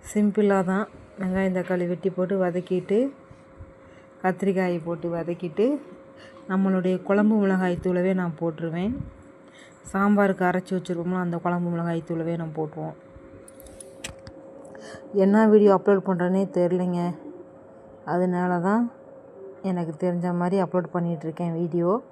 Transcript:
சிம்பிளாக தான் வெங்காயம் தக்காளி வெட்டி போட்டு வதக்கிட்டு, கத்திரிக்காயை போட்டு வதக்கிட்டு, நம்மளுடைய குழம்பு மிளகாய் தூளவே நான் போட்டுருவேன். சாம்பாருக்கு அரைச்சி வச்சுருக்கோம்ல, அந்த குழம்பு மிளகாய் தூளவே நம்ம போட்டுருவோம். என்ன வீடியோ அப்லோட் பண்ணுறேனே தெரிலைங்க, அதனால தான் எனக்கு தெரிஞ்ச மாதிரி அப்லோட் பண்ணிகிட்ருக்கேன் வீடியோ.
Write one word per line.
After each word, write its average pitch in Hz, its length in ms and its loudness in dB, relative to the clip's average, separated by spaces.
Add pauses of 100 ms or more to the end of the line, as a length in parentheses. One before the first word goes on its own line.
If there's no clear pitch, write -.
(100)
சிம்பிளாக 202 580 2
தான் 196 180 0 (320)
வெங்காயம் 190 380 0
தக்காளி 180 340 -2
வெட்டி 180 240 -2
போட்டு 180 260 -2
வதக்கிட்டு, 180 560 -2 (1300)
கத்திரிக்காயை 185 640 0
போட்டு 170 280 -6
வதக்கிட்டு, 170 520 -2 (840)
நம்மளுடைய 190 440 2 (140)
குழம்பு 208 340 4
மிளகாய் 185 420 2
தூளவே 180 360 2
நான் 170 200 -2
போட்டுருவேன். 165 540 -4 (960)
சாம்பாருக்கு 196 580 4
அரைச்சி 180 280 -2
வச்சுருக்கோம்ல, 180 500 -2
அந்த 170 180 -4
குழம்பு 175 300 0
மிளகாய் 170 340 -2
தூளவே 165 320 -4
நம்ம 160 180 -8
போட்டுருவோம். 156 400 -6 (2250)
என்ன 214 260 6
வீடியோ 208 240 8
அப்லோட் 190 320 2
பண்ணுறேனே 180 340 0 (160)
தெரிலைங்க, 175 420 0 (1120)
அதனால 180 440 0 (100)
தான் 226 160 2 (880)
எனக்கு 170 220 -4 (100)
தெரிஞ்ச 175 380 -2
மாதிரி 180 240 0
அப்லோட் 175 320 -4
பண்ணிகிட்ருக்கேன் 170 640 -4
வீடியோ. 170 300 0 (200)